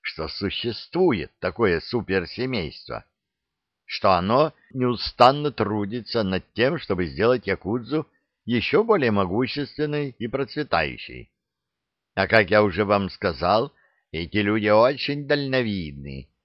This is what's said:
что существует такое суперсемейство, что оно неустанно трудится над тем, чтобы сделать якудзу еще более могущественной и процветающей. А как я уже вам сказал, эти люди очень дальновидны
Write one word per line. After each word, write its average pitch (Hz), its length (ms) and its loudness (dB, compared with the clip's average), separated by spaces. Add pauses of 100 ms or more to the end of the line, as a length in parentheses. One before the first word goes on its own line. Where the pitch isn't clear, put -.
что - 260 -8
существует 113 1120 -2
такое 92 400 0
суперсемейство, 95 1300 -6 (800)
что - 280 0
оно 117 400 2 (180)
неустанно 127 800 2
трудится 107 720 -2
над 92 300 -2
тем, 135 260 2
чтобы 90 260 -2
сделать 101 420 2
якудзу 117 600 -2 (380)
еще 120 380 2
более 180 280 4
могущественной 131 1040 -2
и 117 100 -6
процветающей. 87 1040 -6 (840)
А 95 120 0
как 104 220 4
я 107 140 6
уже 101 200 0
вам 98 260 2
сказал, 98 600 0 (400)
эти 85 260 -4
люди 104 300 0
очень 135 600 2
дальновидны 98 1000 -4 (160)